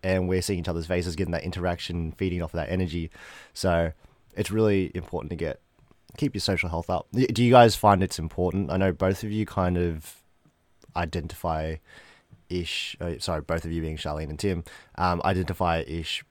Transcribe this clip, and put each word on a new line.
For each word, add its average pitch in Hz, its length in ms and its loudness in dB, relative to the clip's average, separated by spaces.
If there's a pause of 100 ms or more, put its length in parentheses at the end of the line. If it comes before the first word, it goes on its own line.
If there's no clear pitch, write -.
and 92 280 2
we're 92 120 2
seeing 92 180 0
each 82 100 -4
other's 82 160 -2
faces, 90 300 -2
getting 85 180 -2
that 85 100 -2
interaction, 87 680 -4
feeding 87 280 -2
off 82 120 -6
of 85 40 -2
that 78 140 -2
energy. 85 400 -2 (420)
So 85 380 2 (440)
it's 104 160 -2
really 104 440 2
important 82 360 -8
to 87 40 -6
get, 80 240 -4 (580)
keep 143 160 -2
your 101 80 -4
social 87 280 0
health 82 200 -4
up. 90 220 -2
Y-, 123 200 2
do 117 120 2
you 120 80 8
guys 120 240 10
find 101 260 6
it's 95 180 -2
important? 90 520 -2
I 90 60 0
know 95 160 2
both 95 300 0
of 107 80 -6
you 107 140 0
kind 90 320 0
of 85 380 -2 (800)
identify 80 800 -2 (760)
ish, - 520 -4
uh, 87 180 -4
sorry, 80 220 -4
both 82 240 -4
of 82 60 -4
you 82 100 -2
being 78 160 -4
Charlene 76 320 -6
and 76 100 -8
Tim, 90 240 0 (320)
um, 87 300 0
identify 90 600 0
ish 80 460 -6